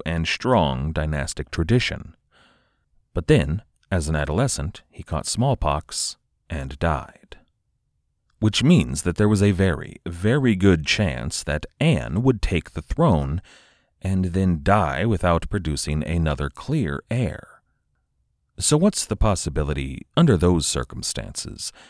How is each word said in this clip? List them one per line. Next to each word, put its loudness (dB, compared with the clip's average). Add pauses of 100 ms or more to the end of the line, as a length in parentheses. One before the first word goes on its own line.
and -2
strong 0
dynastic -4
tradition. -2 (1000)
But -4
then, 2 (300)
as 0
an 0
adolescent, -2
he -16
caught -6
smallpox -2 (340)
and -10
died. -6 (1040)
Which 2
means 4
that -2
there 4
was 4
a 6
very, 0 (100)
very 2
good 4
chance -2
that -4 (140)
Anne 0
would 4
take -2
the -10
throne 0 (600)
and 0
then 0
die 2
without 0
producing -4
another -2
clear -4
heir. -6 (960)
So 2
what's 2
the -4
possibility, -2 (100)
under 6
those 4
circumstances, -8 (160)